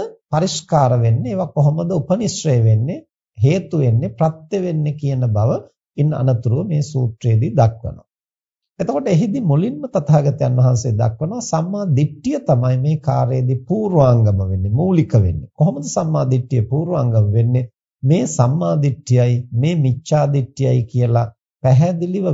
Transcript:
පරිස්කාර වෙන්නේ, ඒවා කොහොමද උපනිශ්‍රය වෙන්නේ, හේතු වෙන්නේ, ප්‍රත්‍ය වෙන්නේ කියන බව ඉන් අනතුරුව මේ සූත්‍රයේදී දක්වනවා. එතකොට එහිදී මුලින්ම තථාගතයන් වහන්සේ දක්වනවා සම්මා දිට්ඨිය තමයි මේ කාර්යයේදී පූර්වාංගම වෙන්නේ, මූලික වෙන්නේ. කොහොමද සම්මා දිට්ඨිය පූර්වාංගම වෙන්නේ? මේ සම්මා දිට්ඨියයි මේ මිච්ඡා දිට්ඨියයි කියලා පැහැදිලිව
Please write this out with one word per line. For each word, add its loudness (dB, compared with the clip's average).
පරිස්කාර 0
වෙන්නේ, 0
ඒවා -4
කොහොමද 0
උපනිශ්‍රය -2
වෙන්නේ, 0
හේතු 0
වෙන්නේ, 0
ප්‍රත්‍ය -4
වෙන්නේ -2
කියන -4
බව 2
ඉන් 2
අනතුරුව 0
මේ -2
සූත්‍රයේදී -2
දක්වනවා. 0
එතකොට -4
එහිදී 0
මුලින්ම 0
තථාගතයන් 0
වහන්සේ 2
දක්වනවා -2
සම්මා -4
දිට්ඨිය 0
තමයි 0
මේ 0
කාර්යයේදී -2
පූර්වාංගම 2
වෙන්නේ, -2
මූලික 0
වෙන්නේ. 2
කොහොමද -2
සම්මා -2
දිට්ඨිය 0
පූර්වාංගම 0
වෙන්නේ? 2
මේ 2
සම්මා 0
දිට්ඨියයි 2
මේ 0
මිච්ඡා 0
දිට්ඨියයි 0
කියලා 0
පැහැදිලිව 2